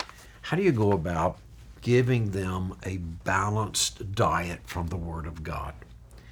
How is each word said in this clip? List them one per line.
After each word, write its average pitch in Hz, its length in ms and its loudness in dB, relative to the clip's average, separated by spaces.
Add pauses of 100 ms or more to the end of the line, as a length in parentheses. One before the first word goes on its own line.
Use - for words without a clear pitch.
(420)
How - 160 -2
do 196 60 2
you 180 80 6
go 107 200 6
about 85 460 2 (440)
giving 120 500 4
them 92 520 -2
a 95 140 -4
balanced 98 1160 -2
diet 87 520 2
from 85 220 -4
the 87 100 -4
Word 82 300 -6
of 80 160 -10
God? 73 300 -8 (580)